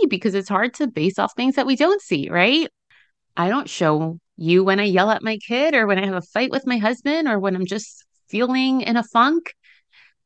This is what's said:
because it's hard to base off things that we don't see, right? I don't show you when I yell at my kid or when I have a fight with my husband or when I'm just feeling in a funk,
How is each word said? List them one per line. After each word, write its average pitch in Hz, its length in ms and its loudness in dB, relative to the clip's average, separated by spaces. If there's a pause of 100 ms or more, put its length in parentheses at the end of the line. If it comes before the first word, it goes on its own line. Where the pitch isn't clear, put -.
because 220 260 -2
it's 196 140 -2
hard 208 280 0
to 294 120 -2
base 190 320 -2
off 202 160 -2
things 262 200 0
that 277 100 0
we 262 100 2
don't 359 260 2
see, 143 280 -4
right? 247 400 2 (680)
I 175 140 0
don't 240 180 -2
show 160 520 0 (180)
you 170 260 4
when 190 160 2
I 208 60 0
yell 190 240 2
at 220 140 0
my 220 220 -4
kid 277 300 0
or 226 100 2
when 196 140 0
I 196 60 -2
have 190 100 -4
a 180 60 -4
fight 240 280 -4
with 269 160 -4
my 247 120 -2
husband 277 500 -2
or 220 120 0
when 190 140 -2
I'm 185 120 -2
just 202 400 -10 (240)
feeling 254 500 0
in 233 160 -2
a 233 80 0
funk, 285 500 0 (720)